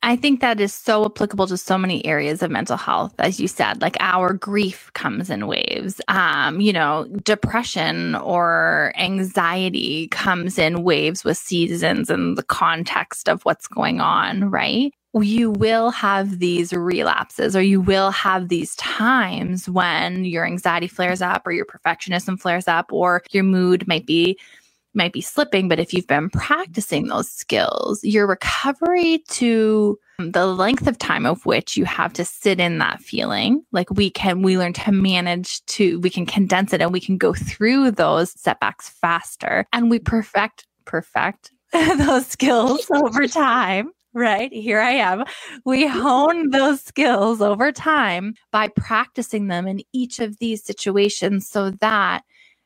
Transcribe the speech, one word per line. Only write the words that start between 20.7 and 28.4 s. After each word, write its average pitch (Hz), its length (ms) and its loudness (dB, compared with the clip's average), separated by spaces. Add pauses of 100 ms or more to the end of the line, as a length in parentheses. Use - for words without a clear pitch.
flares 180 320 -2
up 180 260 -2
or 180 60 -4
your 175 140 -2
perfectionism 180 720 -4
flares 180 260 -2
up 170 240 2
or 175 400 2
your 196 140 2
mood 185 420 4
might 165 200 -2
be, 170 320 2 (560)
might 180 180 0
be - 80 -6
slipping. 202 480 -2
But 165 100 0
if 165 140 -4
you've 180 140 -2
been 151 240 0
practicing 214 800 -4
those - 220 -4
skills, - 720 -2
your 208 240 2
recovery 330 920 0 (140)